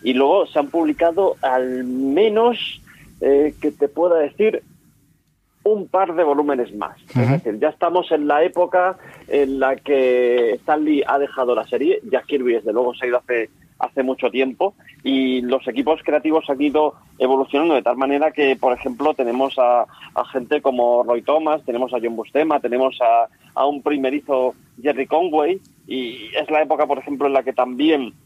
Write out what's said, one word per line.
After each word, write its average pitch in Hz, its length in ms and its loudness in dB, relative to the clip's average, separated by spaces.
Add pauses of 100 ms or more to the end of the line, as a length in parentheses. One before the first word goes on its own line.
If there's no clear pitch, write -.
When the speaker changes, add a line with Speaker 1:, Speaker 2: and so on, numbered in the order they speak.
Speaker 1:
Y 123 120 0
luego 147 320 4
se - 120 -2
han 143 100 0
publicado 165 720 0
al 127 420 -2
menos, 202 960 0 (400)
eh, 143 400 2
que 151 100 -2
te 143 180 -2
pueda 170 300 2
decir, 175 440 0 (1000)
un 208 260 0
par 190 260 0
de 170 100 2
volúmenes 143 500 0
más. 104 220 -10 (140)
Es - 60 -4
Speaker 2:
Ujú. 120 160 2
Speaker 1:
decir, 117 260 -2
ya 147 100 0
estamos 175 420 -2
en 151 180 0
la 151 160 4
época 180 520 0 (320)
en 135 320 0
la 135 160 0
que 123 760 2
Stan 151 300 -2
Lee 147 220 2
ha 143 120 0
dejado 131 360 0
la 110 120 -4
serie, 147 340 0 (100)
Jack 127 160 -2
Kirby, 127 280 0
desde 110 180 -2
luego, 123 220 0
se 127 120 -8
ha - 20 -2
ido 123 100 0
hace, 117 300 -4 (300)
hace 131 240 -4
mucho 127 280 -2
tiempo, 131 440 -2 (280)
y 131 380 0
los 123 260 -2
equipos 135 380 -2
creativos 156 460 0
han 135 100 -2
ido 147 340 0 (240)
evolucionando 131 560 0
de 123 80 2
tal 120 140 0
manera 143 340 0
que, 139 260 0
por 123 200 0
ejemplo, 135 380 -2
tenemos 131 440 -2
a, 123 240 4
a - 500 -6
gente 139 280 -2
como 120 420 2
Roy 120 200 0
Thomas, 151 420 0
tenemos 123 300 -4
a 123 80 -2
John 117 140 -4
Buscema, 147 440 -2
tenemos 127 400 -2
a, 117 280 2 (300)
a 131 80 2
un 143 160 -4
primerizo 135 720 -2 (280)
Jerry 131 240 -2
Conway, 160 540 0 (260)
y 120 480 -10
es 147 160 -4
la 156 120 2
época, 151 240 0
por 135 120 -2
ejemplo, 139 280 -4
en 139 80 2
la 135 80 4
que 127 100 -4
también 127 600 0 (140)